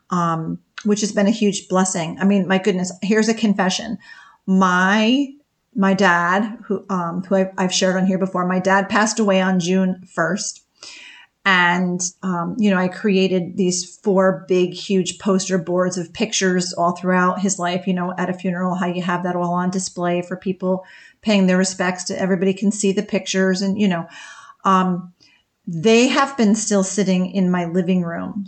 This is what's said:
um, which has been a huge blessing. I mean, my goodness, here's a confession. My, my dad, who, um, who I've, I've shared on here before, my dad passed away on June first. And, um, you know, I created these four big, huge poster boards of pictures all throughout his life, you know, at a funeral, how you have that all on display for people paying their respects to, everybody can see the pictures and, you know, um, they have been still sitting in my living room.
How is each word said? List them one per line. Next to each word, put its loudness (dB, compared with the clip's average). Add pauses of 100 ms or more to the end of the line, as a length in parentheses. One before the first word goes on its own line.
(100)
um, -4 (240)
which 0
has -2
been 2
a 2
huge -2
blessing. -2
I 0
mean, 4
my 2
goodness, 0 (100)
here's 2
a 0
confession. -2 (480)
My, 2 (460)
my 2
dad, 2
who, -4
um, -4
who -2
I've, 2
I've 0
shared 2
on 2
here 2
before, -2
my 0
dad 2
passed 0
away 4
on 2
June 0
first. -4 (800)
And, 2 (220)
um, -4
you 2
know, 4
I 0
created 0
these -2
four 2
big, 2
huge -2
poster 0
boards -2
of -8
pictures -2
all 0
throughout 0
his -2
life, -4
you 0
know, -4
at -4
a -4
funeral, -4
how -2
you -4
have -4
that -2
all -2
on 0
display -4
for -8
people -4 (380)
paying 4
their 4
respects -2
to, -6
everybody 0
can 0
see 0
the -2
pictures 0
and, -2
you 4
know, -2 (580)
um, 0 (520)
they 4
have 0
been 4
still 0
sitting 0
in 0
my 0
living 0
room. -8